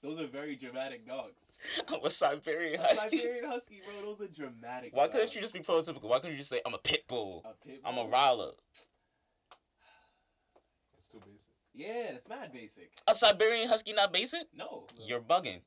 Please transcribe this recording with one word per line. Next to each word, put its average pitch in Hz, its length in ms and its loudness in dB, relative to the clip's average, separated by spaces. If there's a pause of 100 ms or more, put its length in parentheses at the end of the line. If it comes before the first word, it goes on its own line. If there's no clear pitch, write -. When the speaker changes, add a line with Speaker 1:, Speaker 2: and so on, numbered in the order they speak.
Speaker 1:
those 151 180 -10
are 151 60 -6
very 139 300 -8
dramatic 127 500 -10
dogs. - 280 -10 (280)
Speaker 2:
<laughs> - 260 -6
I'm 294 160 -6
a - 60 4
Siberian 160 680 2
Speaker 1:
A - 40 -4
Speaker 2:
Husky. 220 340 4
Speaker 1:
Siberian 240 320 -4
Husky, 240 340 -10
bro. 202 300 -12
Those 202 80 -14
are 196 100 -10
dramatic 127 640 -12
Speaker 2:
Why 143 120 6
couldn't 220 180 2
Speaker 1:
dogs. 233 80 -8
Speaker 2:
you 220 80 -8
just 220 120 -8
be 180 60 -10
prototypical? 160 480 -2
Why 123 100 4
couldn't 160 140 -6
you 139 60 -10
just 139 120 -6
say, 123 160 -2
"I'm 117 80 -6
a - 40 -6
pit - 300 0
bull"? 98 360 -6
Speaker 1:
A 110 80 -16 (140)
pit 135 180 -18
Speaker 2:
I'm 123 140 -4
a 117 60 -2
Speaker 1:
bull? 113 80 -4
Speaker 2:
Rottweiler. 123 400 4 (2500)
Speaker 3:
That's - 140 -20
too 113 160 -20
basic. 101 240 -20 (260)
Speaker 1:
Yeah, 208 380 -8
that's 123 160 -16
mad 220 240 -12
basic. 113 380 -18 (160)
Speaker 2:
A 240 80 8
Siberian 220 540 6
Husky 220 240 0
not 202 200 4
basic? 254 420 -2
Speaker 1:
No. - 320 -14 (120)
Speaker 2:
You're 117 220 -6
bugging. 120 460 2